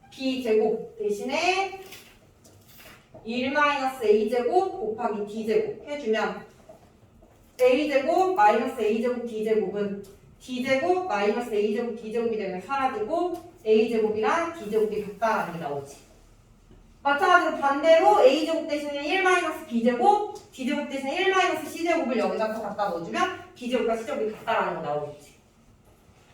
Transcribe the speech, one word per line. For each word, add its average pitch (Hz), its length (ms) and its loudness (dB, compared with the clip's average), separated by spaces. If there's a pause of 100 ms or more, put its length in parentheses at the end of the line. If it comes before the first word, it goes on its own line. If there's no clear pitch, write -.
(120)
B제곱 233 840 0
대신에 330 840 -2 (1400)
일 247 280 -4
마이너스 285 520 0
A제곱 247 680 2 (260)
곱하기 208 300 -4
D제곱 214 600 -2
해주면 220 580 -4 (1160)
A제곱 302 760 4
마이너스 233 460 4
A제곱 233 460 0
D제곱은 208 760 -2 (380)
D제곱 269 680 0
마이너스 220 460 -2
A제곱 214 480 -2
D제곱이 220 340 -4
되면 190 240 -6
사라지고 269 960 -4 (120)
A제곱이랑 226 880 2
D제곱이 208 640 -2
같다라는 202 340 -2
게 170 60 -10
나오지. 143 380 -10 (1040)
마찬가지로 320 600 4
반대로 320 640 6
A제곱 311 420 4
대신에 294 380 -4
일 370 180 0
마이너스 339 440 2
B제곱, 247 840 0
D제곱 277 360 -4
대신에 269 260 -4
일 381 160 2
마이너스 349 380 0
C제곱을 302 480 -2
여기다 208 360 0
또 220 80 -6
갖다 202 280 -4
넣어주면 226 640 -4
B제곱과 226 420 -2
C제곱이 220 360 -4
같다라는 196 420 -2
거 160 60 -8
나오겠지. 147 520 -8 (1000)